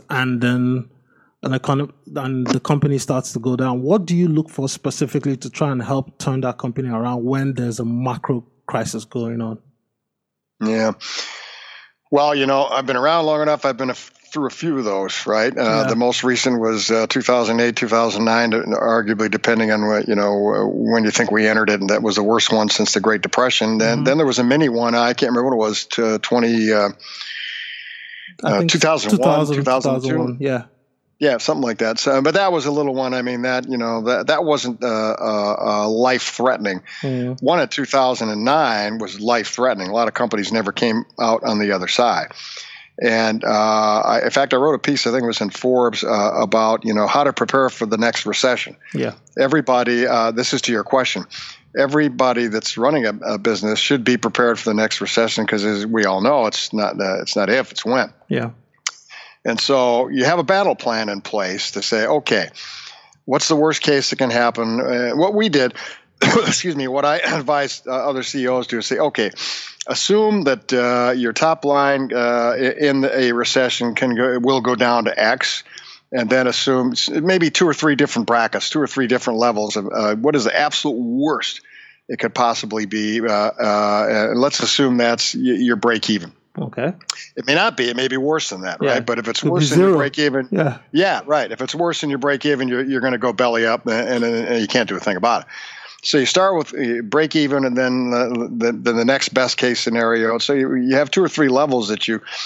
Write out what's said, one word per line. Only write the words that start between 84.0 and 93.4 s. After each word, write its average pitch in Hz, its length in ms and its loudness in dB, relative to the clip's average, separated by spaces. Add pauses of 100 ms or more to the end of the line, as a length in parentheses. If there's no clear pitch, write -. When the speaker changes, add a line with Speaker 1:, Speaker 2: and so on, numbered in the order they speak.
Speaker 2:
and 120 100 0
let's 143 180 0
assume 127 380 2
that's 117 380 0
y-, 127 60 -4
your 120 360 2
break 113 320 0
even." 90 240 -2 (260)
Speaker 1:
Okay. 131 320 -4 (440)
Speaker 2:
It 117 100 -10
may 139 80 2
not 190 240 0
be. 123 100 0
It 120 80 -2
may 131 120 -2
be 131 100 -4
worse 151 320 -2
than 95 120 -10
that, 92 200 -6
Speaker 1:
Yeah. 139 120 2
Speaker 2:
right? 120 120 -2
But 117 140 -2
if 110 80 -6
it's 113 140 -4
Speaker 1:
Could 147 80 0
be - 20 2
Speaker 2:
worse 156 180 2
than 147 100 2
your 190 100 6
Speaker 1:
zero. 175 100 4
Speaker 2:
break 143 180 -2
even, 135 320 0
Speaker 1:
Yeah. 156 300 -2 (120)
Speaker 2:
yeah, 160 360 2
right. 135 240 0
If 110 100 -8
it's 131 140 -6
worse 165 260 -2
than 151 80 -4
your 139 80 -2
break 143 300 0
even, 135 200 0
you're, 123 160 0
you're 131 180 -2
gonna 127 180 0
go 123 120 0
belly 117 360 2